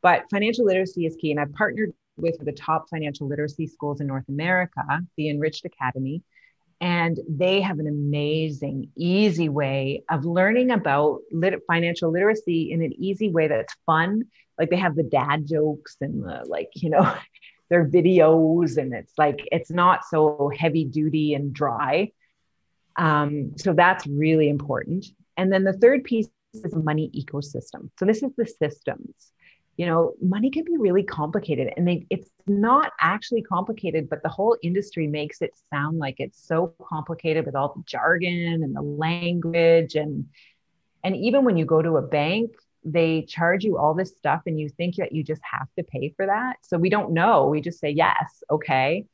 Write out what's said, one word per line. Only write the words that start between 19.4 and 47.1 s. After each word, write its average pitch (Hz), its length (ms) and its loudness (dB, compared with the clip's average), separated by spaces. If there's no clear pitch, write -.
it's 165 180 -2
not 180 340 4
so 151 520 2
heavy 160 280 0
duty 151 500 0
and 139 180 -4
dry. 143 600 -2
Um, 147 600 0
so 190 160 -2
that's 175 340 4
really 151 420 4
important. 143 580 -2
And 190 160 2
then 190 120 2
the 196 100 2
third 254 300 4
piece 226 240 -2
is 214 200 -10
money 156 400 -2
ecosystem. - 840 -10
So 185 80 -2
this 220 160 2
is 262 140 -4
the 233 100 -2
systems. - 840 -8
You 170 100 -4
know, 165 340 2
money 208 300 0
can 311 140 -4
be 339 120 -2
really 196 280 2
complicated, 151 720 -4
and 175 100 0
they, 175 240 0
it's 190 180 -6
not 226 420 2
actually 214 420 -2
complicated, 185 680 -4
but 151 140 -8
the 160 40 -2
whole 220 320 2
industry 170 460 -4
makes 147 340 -6
it 160 120 -4
sound 151 260 -2
like 135 200 -6
it's - 260 -10
so 165 300 -2
complicated 160 580 -4
with 135 80 -10
all 139 220 -2
the 170 100 -14
jargon 170 800 0
and 135 100 -4
the 143 80 -6
language. 165 1120 2
And, 151 320 -4
and 185 100 0
even 240 300 2
when 214 120 4
you 160 80 2
go 160 160 4
to 160 160 2
a 135 60 2
bank, 170 480 0
they 160 380 0
charge 170 420 0
you 208 140 0
all 156 160 2
this 185 220 -4
stuff 151 300 -2
and 160 120 -4
you 151 100 -4
think 175 280 -4
that 185 160 -4
you 156 100 -4
just 156 260 -6
have - 280 -8
to 170 80 -6
pay 139 320 -8
for 196 100 -2
that. 226 360 -2
So - 140 -4
we 175 140 2
don't 208 220 0